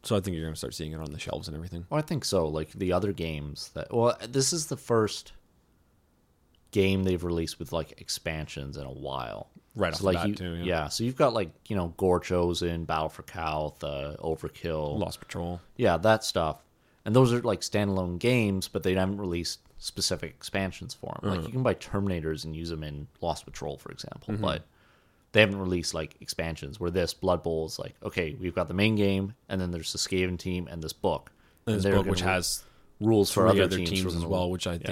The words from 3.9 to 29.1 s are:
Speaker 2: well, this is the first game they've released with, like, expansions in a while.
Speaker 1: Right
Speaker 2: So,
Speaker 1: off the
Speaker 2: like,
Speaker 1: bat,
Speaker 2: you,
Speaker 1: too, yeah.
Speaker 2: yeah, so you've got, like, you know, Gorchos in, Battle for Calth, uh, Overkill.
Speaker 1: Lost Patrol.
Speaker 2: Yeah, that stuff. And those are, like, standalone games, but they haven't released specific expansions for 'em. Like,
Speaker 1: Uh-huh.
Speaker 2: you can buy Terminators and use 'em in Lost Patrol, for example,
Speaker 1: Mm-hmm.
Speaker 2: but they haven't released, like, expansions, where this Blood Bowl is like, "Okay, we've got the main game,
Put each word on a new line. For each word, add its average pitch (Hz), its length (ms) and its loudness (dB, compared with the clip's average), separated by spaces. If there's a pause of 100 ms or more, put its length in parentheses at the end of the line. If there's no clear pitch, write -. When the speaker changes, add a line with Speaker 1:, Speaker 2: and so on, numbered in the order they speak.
Speaker 2:
well, 120 240 4 (100)
this 131 260 2
is 160 140 -4
the 131 100 -6
first - 540 0 (1400)
game 95 320 4
they've 90 200 2
released 85 360 -2
with, 80 120 -10
like, 82 300 -4
expansions 71 760 -6
in 71 80 -10
a 65 60 -10
while. 65 580 -8 (260)
Speaker 1:
Right 90 180 0
Speaker 2:
So, - 20 -4
Speaker 1:
off 80 40 -4
the 95 60 0
Speaker 2:
like, 92 100 6
Speaker 1:
bat, 85 140 2
Speaker 2:
you, 104 60 0
Speaker 1:
too, 90 200 -6
yeah. 85 80 -6
Speaker 2:
yeah, 82 240 0
so 113 160 -4
you've 127 120 -2
got, 131 180 4
like, 98 180 -2 (160)
you 107 80 -4
know, 85 220 0
Gorchos 87 680 4
in, 82 180 -2
Battle 78 240 0
for - 140 -14
Calth, 78 600 -4
uh, 71 400 -6
Overkill. 78 760 -4
Speaker 1:
Lost - 220 -4
Patrol. 87 420 -8 (140)
Speaker 2:
Yeah, 95 220 4
that 107 260 4
stuff. 80 400 -2 (420)
And 107 100 2
those 127 180 8
are, 120 80 2
like, 110 200 0
standalone 95 580 0
games, 110 480 2
but - 160 -6
they 92 120 4
haven't 95 220 2
released 87 420 -4 (180)
specific - 540 -4
expansions - 640 -4
for - 280 -10
'em. 101 80 0
Like, 92 100 0
Speaker 1:
Uh-huh. 80 80 -6
Speaker 2:
you - 60 -10
can 127 100 0
buy 110 120 4
Terminators 80 680 -2
and 78 100 -8
use 82 160 -6
'em 78 120 -6
in 73 240 -8 (140)
Lost 82 240 -2
Patrol, 69 320 -8
for - 140 -16
example, - 420 -10
Speaker 1:
Mm-hmm. 104 100 -4
Speaker 2:
but 71 200 -2 (680)
they 107 80 8
haven't 101 180 4
released, 92 340 -2
like, 78 280 -6
expansions, 78 580 -6
where 87 120 0
this 87 220 0
Blood 87 300 0
Bowl 80 220 0
is - 120 -10
like, - 240 -10
"Okay, 85 380 -4
we've 90 160 -4
got 85 140 0
the 87 40 -4
main 104 220 4
game, 98 400 2 (140)